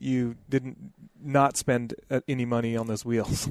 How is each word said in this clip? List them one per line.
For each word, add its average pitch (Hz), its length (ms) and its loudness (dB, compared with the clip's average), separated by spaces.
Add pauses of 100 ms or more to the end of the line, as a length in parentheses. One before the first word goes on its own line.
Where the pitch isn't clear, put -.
you 127 360 0 (120)
didn't 131 440 -4 (280)
not 139 360 2
spend, 120 380 0 (160)
uh, 127 180 2
any 127 160 0
money 117 320 0
on 113 100 -2
those 110 180 -4
wheels. 117 460 0